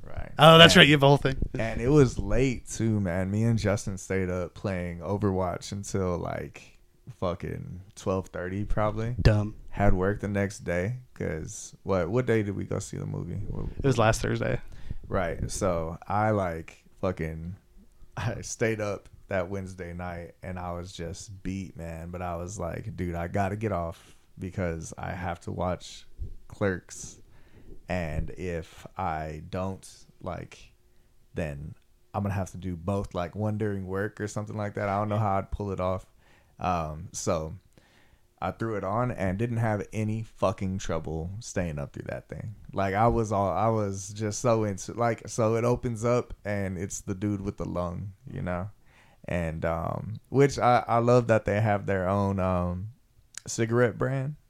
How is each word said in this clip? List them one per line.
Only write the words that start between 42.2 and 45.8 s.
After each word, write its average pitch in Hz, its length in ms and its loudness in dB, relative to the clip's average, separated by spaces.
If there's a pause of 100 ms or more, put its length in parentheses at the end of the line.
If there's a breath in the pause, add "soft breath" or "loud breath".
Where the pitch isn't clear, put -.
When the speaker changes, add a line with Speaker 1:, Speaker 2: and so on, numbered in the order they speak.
Speaker 1:
thing. - 280 -10 (180)
Like, 95 220 0
I 110 120 6
was 113 240 2
all, 98 200 2
I 98 160 2
was 101 420 -2
just 107 300 -4
so 113 240 2
into, 98 300 -4
like, 117 360 -2
so 113 260 2
it 113 80 0
opens 120 400 0